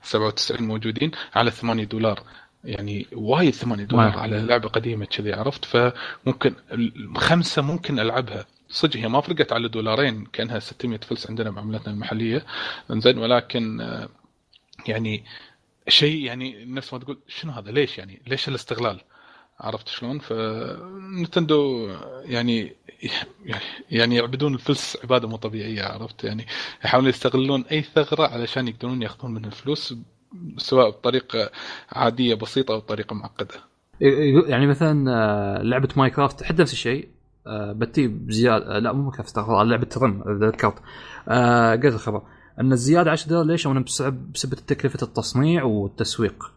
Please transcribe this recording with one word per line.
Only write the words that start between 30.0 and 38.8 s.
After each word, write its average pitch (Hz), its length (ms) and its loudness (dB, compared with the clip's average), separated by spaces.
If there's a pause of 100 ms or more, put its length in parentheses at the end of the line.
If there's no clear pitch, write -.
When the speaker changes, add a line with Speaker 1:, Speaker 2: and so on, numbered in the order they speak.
Speaker 1:
سواء 127 320 4
بطريقة 113 600 -2 (420)
عادية 120 440 2
بسيطة 110 380 -2
أو 110 60 -2
بطريقة 107 340 -6
معقدة. 101 420 -10 (460)
Speaker 2:
ي-، 143 40 4
ي-، 139 440 6
يعني 135 180 4
مثلًا، 143 440 4
آه، 104 500 2
لعبة 123 340 0
ماينكرافت 135 480 2
حتى 165 180 2
نفس 143 120 4
الشيء، 123 360 -4 (380)
آه، 104 240 -6
بتي 120 360 2
بزيادة، 110 680 2
آه، 104 40 4
لا، 117 120 2